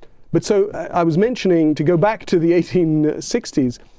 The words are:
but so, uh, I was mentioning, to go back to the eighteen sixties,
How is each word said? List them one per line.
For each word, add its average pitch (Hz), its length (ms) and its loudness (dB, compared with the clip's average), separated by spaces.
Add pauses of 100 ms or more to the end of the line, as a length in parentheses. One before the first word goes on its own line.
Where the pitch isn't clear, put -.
(320)
but 165 120 0
so, 202 260 0
uh, - 220 -10
I 175 120 0
was 165 140 0
mentioning, 180 580 2
to 156 80 -2
go 175 140 2
back 208 280 0
to 190 120 0
the 165 160 2
eighteen 160 680 0
sixties, - 580 -4 (200)